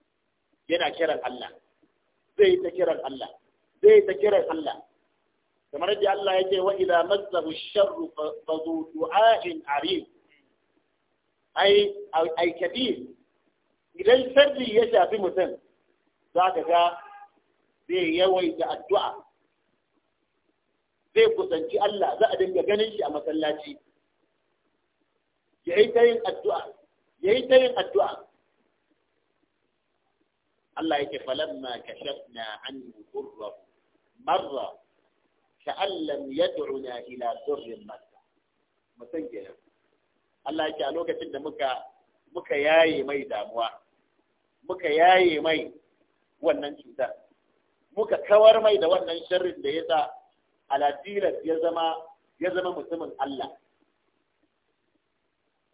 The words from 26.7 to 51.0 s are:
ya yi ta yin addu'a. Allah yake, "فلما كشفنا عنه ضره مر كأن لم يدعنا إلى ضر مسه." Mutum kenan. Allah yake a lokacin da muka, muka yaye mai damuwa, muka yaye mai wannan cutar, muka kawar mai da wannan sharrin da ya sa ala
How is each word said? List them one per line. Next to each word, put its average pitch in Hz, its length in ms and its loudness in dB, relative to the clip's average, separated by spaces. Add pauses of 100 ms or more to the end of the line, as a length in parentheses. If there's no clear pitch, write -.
ya 196 100 2
yi 254 140 -2
ta 262 100 8
yin 254 180 4
addu'a. - 500 -2 (2500)
Allah 156 220 -2
yake, 139 200 -8
"فلما 135 580 -8
كشفنا 117 640 -14 (200)
عنه 127 300 -18 (200)
ضره 117 440 -14 (600)
مر 135 580 -6 (880)
كأن - 240 -6 (160)
لم 139 260 -8
يدعنا 135 680 -4
إلى 120 480 -10
ضر 131 200 -6 (160)
مسه." - 360 -20 (800)
Mutum 143 300 -10
kenan. 101 280 -16 (920)
Allah 156 260 -4
yake 151 120 -6
a 151 80 -4
lokacin 165 400 -6
da 139 80 -10
muka, 139 440 -6 (520)
muka 165 200 -6
yaye 151 480 4
mai 139 240 -6
damuwa, 110 420 -6 (1000)
muka 180 180 -6
yaye 175 540 6
mai 156 320 -2 (680)
wannan 143 340 -2
cutar, - 360 -8 (840)
muka 208 200 0
kawar 220 440 8
mai 214 180 4
da 160 80 0
wannan 170 400 0
sharrin 180 340 -4
da 139 80 -4
ya 160 180 -4
sa 156 240 0 (580)
ala 143 240 0 (100)